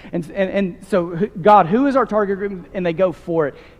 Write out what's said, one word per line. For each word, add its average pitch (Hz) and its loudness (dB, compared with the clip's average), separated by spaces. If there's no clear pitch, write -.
and, 170 -8
and, 190 -2
and 196 -4
so, 175 0
who, 190 -2
"God, 202 6
who 240 2
is 269 0
our 247 2
target 202 -2
group?" 196 -10
And 190 -4
they 170 -2
go 180 0
for 160 -2
it. - -8